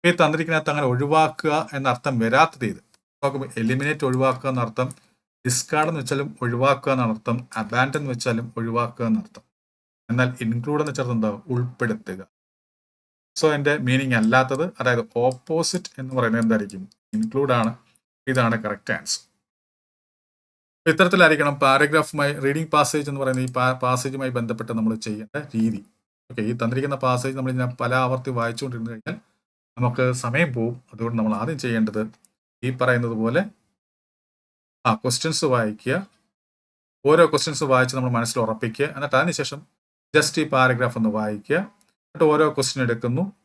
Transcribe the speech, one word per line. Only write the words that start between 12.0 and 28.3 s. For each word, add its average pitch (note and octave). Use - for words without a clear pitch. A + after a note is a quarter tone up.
So D#3
എൻ്റെ D3
മീനിങ് C3
അല്ലാത്തത്, C3
അതായത് A#2+
ഓപ്പോസിറ്റ് D#3+
എന്ന് C3
പറയുന്നത് A#2
എന്തായിരിക്കും? G#2
ഇൻക്ലൂഡ് B2
ആണ്. A#2
ഇതാണ് A#2
കറക്റ്റ് G#2
ആൻസർ. -
ഇത്തരത്തിലായിരിക്കണം D#3+
പാരഗ്രാഫുമായി, C#3+
റീഡിംഗ് D3
പാസേജ് D3
എന്ന് C#3
പറയുന്ന C3
ഈ B2+
പാ-, B2+
പാസേജുമായി C3
ബന്ധപ്പെട്ട് A#2
നമ്മൾ A2
ചെയ്യേണ്ട A2
രീതി. A2
ഓക്കെ, A2+
ഈ G#2+
തന്നിരിക്കുന്ന B2+
പാസേജ് C3
നമ്മൾ C3
ഇങ്ങനെ B2
പല B2
ആവർത്തി B2+
വായിച്ചുകൊണ്ടിരുന്നു A#2